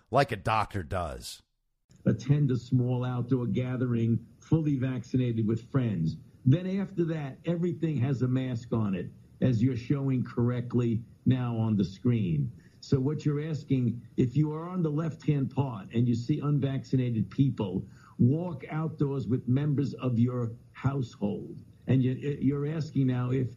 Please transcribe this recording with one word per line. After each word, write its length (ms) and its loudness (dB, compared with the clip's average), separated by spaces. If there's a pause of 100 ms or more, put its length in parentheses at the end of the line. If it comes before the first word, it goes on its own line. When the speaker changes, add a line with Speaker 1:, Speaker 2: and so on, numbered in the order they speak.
(120)
Speaker 1:
like 200 4
a 60 -4
doctor 440 0
does. 600 -6 (640)
Speaker 2:
Attend 460 2
a 60 2
small 460 0
outdoor 440 -2
gathering, 720 0 (200)
fully 380 2
vaccinated 680 0
with 260 -2
friends. 440 0 (300)
Then 340 4
after 260 -2
that, 400 -6
everything 520 -2
has 240 0
a 80 0
mask 420 -2
on 240 0
it, 140 -6 (320)
as 200 4
you're 140 2
showing 480 0
correctly 800 0 (240)
now 320 2
on 180 2
the 80 2
screen. 680 0 (300)
So 200 0
what 260 -2
you're 200 0
asking, 560 0 (140)
if 220 2
you 160 2
are 160 -8
on 140 -2
the 60 2
left-hand 640 0
part 400 -4
and 140 4
you 80 2
see 240 0
unvaccinated 880 0
people, 560 0 (340)
walk 520 2
outdoors 560 -2
with 220 0
members 460 2
of 220 -2
your 340 2 (200)
household. 880 -4 (280)
And 140 4
you, 380 -2
you're 280 0
asking 400 0
now, 240 0
if 260 0